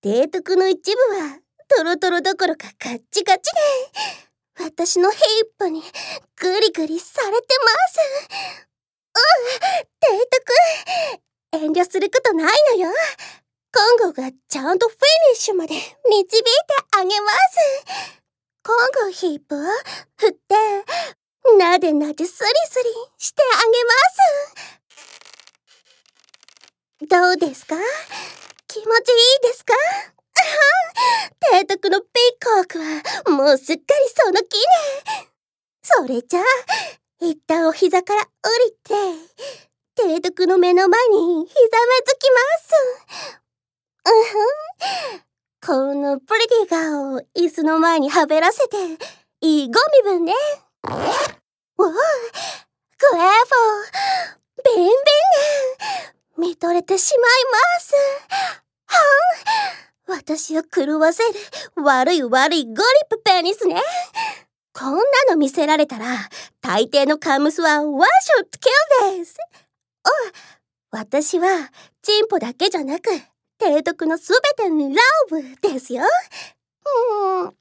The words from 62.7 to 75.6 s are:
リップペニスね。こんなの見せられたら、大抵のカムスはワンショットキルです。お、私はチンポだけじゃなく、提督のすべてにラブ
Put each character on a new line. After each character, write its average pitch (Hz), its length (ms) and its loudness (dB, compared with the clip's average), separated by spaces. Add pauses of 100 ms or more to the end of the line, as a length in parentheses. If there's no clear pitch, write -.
リ 220 40 -12
ッ 392 80 -2 (260)
プ 440 100 -4
ペ 370 240 2
ニ 370 120 -2
ス 415 120 -4
ね。 349 140 -2 (920)
こ 262 160 -10
ん 277 60 -4
な 381 60 0 (280)
の 349 80 2
見 285 120 0
せ 294 180 -2
ら 311 100 2
れ 302 80 2
た 247 140 -12
ら、 233 300 -8 (320)
大 220 240 -2
抵 277 200 0
の 302 140 0
カ 269 180 0
ム 294 140 0
ス 339 100 -6
は 302 220 2
ワ 302 240 2
ン - 20 4 (120)
シ - 180 -2
ョ 370 40 -4
ッ - 60 -12
ト - 80 -18
キ - 120 0 (420)
ル 370 80 -8
で 339 60 -10
す。 - 100 -20 (680)
お、 - 920 -6
私 294 420 -4
は 349 320 -2 (300)
チ 415 200 0
ン 440 60 0
ポ 403 120 -2
だ 240 140 -10
け - 160 -2
じ 381 80 -6
ゃ 302 60 -6
な 285 160 -8
く、 - 100 -6 (500)
提 311 240 0
督 330 240 -6
の 320 100 -2
す 359 160 -6 (240)
べ 453 60 -2
て 381 60 0
に 285 260 -2
ラ 440 60 2 (280)
ブ 320 120 -6 (200)